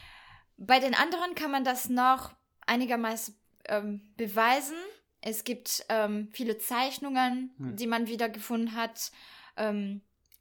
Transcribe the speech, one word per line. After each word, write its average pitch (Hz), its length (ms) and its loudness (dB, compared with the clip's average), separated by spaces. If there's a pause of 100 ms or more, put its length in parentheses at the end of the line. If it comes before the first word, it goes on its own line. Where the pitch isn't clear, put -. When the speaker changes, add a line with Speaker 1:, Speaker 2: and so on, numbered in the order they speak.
(580)
Speaker 1:
bei 254 220 6
den 254 160 2
anderen 339 400 2
kann 302 160 -4
man 269 120 0
das 254 260 -2
noch 254 440 4 (320)
einigermaßen, 233 720 0 (300)
ähm, 208 360 -2 (160)
beweisen. 233 580 2 (460)
Es 220 220 -6
gibt, - 460 -4
ähm, 208 440 0
viele 226 240 -2
Zeichnungen, 254 1000 0
Speaker 2:
Hm. 135 180 -6
Speaker 1:
die 226 120 -4
man 233 200 2
wiedergefunden 226 680 -2
hat, 226 360 -6 (460)
ähm, 202 440 -2 (400)